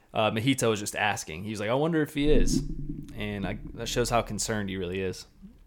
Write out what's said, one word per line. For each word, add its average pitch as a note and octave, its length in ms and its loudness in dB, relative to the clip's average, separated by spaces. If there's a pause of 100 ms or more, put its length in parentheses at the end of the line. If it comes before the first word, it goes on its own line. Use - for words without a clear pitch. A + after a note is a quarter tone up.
(140)
Uh, A2 180 2
Mahito A#2 420 2
is G2+ 60 -2
just G2+ 160 -6
asking. G2 500 -2
He's G#2 160 -6
like, G#2 80 -2
"I A#2+ 60 2
wonder D#3 260 2
if C#3 140 -4
he D3 160 2
is." - 320 6 (520)
And G#2 300 -4
I, G#2 140 -6 (160)
that A2+ 120 -8
shows A#2+ 220 0
how A#2+ 140 4
concerned G#2 460 -4
he F#2+ 60 -4
really F#2+ 260 -4
is. F#2 240 -4 (420)